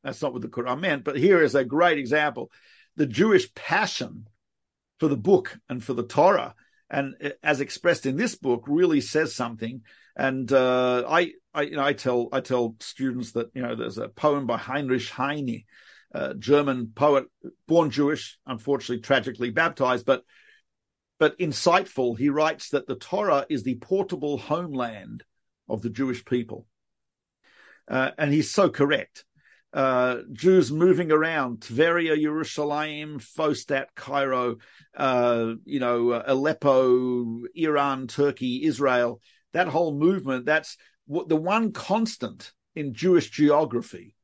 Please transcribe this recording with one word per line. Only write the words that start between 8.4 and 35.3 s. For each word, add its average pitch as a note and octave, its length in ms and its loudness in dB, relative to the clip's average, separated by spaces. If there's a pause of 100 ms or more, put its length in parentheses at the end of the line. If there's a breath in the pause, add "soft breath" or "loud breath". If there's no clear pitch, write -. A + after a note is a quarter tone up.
really D#3 340 2
says - 340 -2
something. A#2+ 480 -8 (340 soft breath)
And, C3+ 360 -2
uh, B2+ 560 2
I, E3 240 0 (220)
I, D3+ 80 -2
you D3 140 -6
know, C#3 80 -2
I C#3+ 80 2
tell, B2 400 -2
I C3 80 0
tell A#2+ 400 -2
students B2 520 -6
that, A#2 220 -4
you B2+ 80 -8
know, A#2 140 -6
there's A2+ 220 -8
a A#2 100 -8
poem C#3+ 380 0
by A#2 100 -2
Heinrich B2+ 540 -4
Heine, C3+ 540 -6 (500 soft breath)
uh, C2+ 200 -4
German C3 600 2
poet, C#3 320 2 (400)
born D#3+ 240 4
Jewish, C#3+ 560 -2
unfortunately, B2 560 -6
tragically B2 480 0
baptized, B2+ 560 0
but, C3+ 180 2 (960 soft breath)
but D#3 180 2
insightful. D3+ 800 0
He C#3 120 0
writes D#3 400 0
that C#3 160 -2
the B2+ 100 -6
Torah F3+ 540 0
is C3 120 -2
the B2 140 -4
portable D#3+ 600 -4
homeland A#2+ 840 -6 (460)
of A2 140 -6
the A#2 80 -4
Jewish B2 340 -4
people. A#2+ 420 -4 (1200 soft breath)
Uh, C3 300 -2
and C#3+ 160 0
he's D3+ 180 2
so G3 200 4
correct. - 540 -2 (480 soft breath)
Uh, B2+ 500 0 (100)
Jews E3 400 4
moving E3 400 4
around, D3+ 480 0
Tveria, D#3+ 560 2
Yerushalayim, D3+ 1000 -4
Fostat, C#3 800 -4
Cairo, C3 640 -2 (400 soft breath)
uh, A#2+ 560 2 (140)